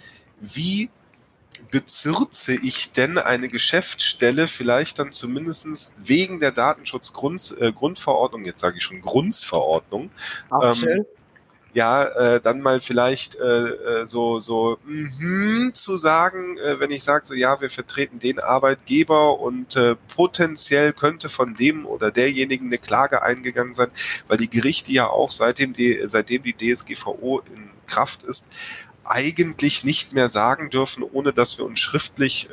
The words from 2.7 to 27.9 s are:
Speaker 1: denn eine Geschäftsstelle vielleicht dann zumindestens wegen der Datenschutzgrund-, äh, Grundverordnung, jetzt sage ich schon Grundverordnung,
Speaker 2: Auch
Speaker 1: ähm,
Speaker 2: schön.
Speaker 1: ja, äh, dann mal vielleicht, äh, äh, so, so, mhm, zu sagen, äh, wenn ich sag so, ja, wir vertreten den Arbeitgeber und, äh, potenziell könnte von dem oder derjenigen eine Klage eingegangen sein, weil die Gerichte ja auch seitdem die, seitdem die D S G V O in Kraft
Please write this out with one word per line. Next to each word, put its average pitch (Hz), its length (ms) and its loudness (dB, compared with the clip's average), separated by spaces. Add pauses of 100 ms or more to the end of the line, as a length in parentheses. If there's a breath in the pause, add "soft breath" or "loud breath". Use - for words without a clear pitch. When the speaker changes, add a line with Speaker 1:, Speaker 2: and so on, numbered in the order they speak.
Speaker 1:
denn 147 260 2
eine 127 300 0
Geschäftsstelle 131 1000 2
vielleicht 127 520 -2
dann 139 140 -6
zumindestens 151 840 -4
wegen 170 440 0
der 139 100 2
Datenschutzgrund-, 139 1080 -2
äh, 117 100 2
Grundverordnung, 127 720 -2
jetzt 87 160 -10
sage 87 180 -2
ich - 60 -4
schon 92 180 -10
Grundverordnung, 101 1080 0 (380 loud breath)
Speaker 2:
Auch 139 120 2
Speaker 1:
ähm, 120 140 4
Speaker 2:
schön. 160 300 -2 (680)
Speaker 1:
ja, 120 300 2
äh, 120 380 2
dann 123 200 0
mal 131 200 2
vielleicht, 123 560 0
äh, 120 640 -2
äh, 113 40 -6
so, 117 360 -2
so, 113 420 -2
mhm, 175 920 -2
zu - 220 0
sagen, 180 600 2
äh, 139 240 -2
wenn 143 100 -2
ich 139 140 -2
sag 147 200 2
so, - 80 -10
ja, 131 280 2
wir 135 80 -4
vertreten 131 500 -6
den 127 200 -2
Arbeitgeber 135 1000 4
und, 127 380 -4
äh, 120 180 4 (180)
potenziell 156 800 2
könnte 156 380 -2
von 123 240 -2
dem 147 320 0
oder 107 260 -2
derjenigen 131 560 0
eine 120 100 -2
Klage 131 460 0
eingegangen 123 500 -2
sein, 120 160 0 (380 loud breath)
weil 107 100 2
die 113 120 0
Gerichte 123 420 0
ja 127 160 2
auch - 240 2
seitdem 123 400 0
die, 120 360 0
seitdem 113 360 0
die 120 100 -6
D 117 180 -2
S 120 140 0
G - 100 -14
V - 260 -8
O 127 180 -4
in 104 320 -20 (160)
Kraft - 360 -2